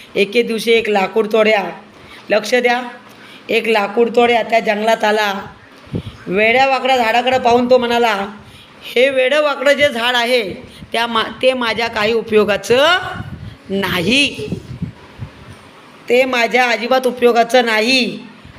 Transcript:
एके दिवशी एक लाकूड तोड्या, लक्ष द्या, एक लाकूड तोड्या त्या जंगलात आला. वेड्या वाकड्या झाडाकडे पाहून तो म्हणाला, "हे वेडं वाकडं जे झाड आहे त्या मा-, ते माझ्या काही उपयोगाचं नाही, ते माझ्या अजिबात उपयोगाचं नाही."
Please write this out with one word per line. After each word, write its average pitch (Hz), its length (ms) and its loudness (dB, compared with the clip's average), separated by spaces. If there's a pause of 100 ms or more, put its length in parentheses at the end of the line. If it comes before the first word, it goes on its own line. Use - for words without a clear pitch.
(160)
एके 202 260 2
दिवशी 220 300 -2
एक 226 180 2
लाकूड 202 420 0
तोड्या, 214 320 2 (680)
लक्ष 214 260 0
द्या, 240 260 0 (680)
एक 214 180 0
लाकूड 220 480 0
तोड्या 240 280 2
त्या 226 160 0
जंगलात 220 440 -2
आला. 214 300 0 (960)
वेड्या 226 400 2
वाकड्या 262 300 0
झाडाकडे 240 420 0
पाहून 247 300 2
तो 254 80 6
म्हणाला, 233 500 0 (560)
"हे 262 260 2
वेडं 269 320 0
वाकडं 285 320 0
जे 285 160 2
झाड 233 260 -2
आहे 233 380 0 (380)
त्या 233 160 -2
मा-, 226 340 -4
ते 254 120 4
माझ्या 233 340 -2
काही 220 260 -2
उपयोगाचं 220 840 2 (720)
नाही, 196 800 -2 (1600)
ते 254 160 4
माझ्या 240 440 0
अजिबात 240 380 0
उपयोगाचं 240 580 2
नाही." 226 540 0 (400)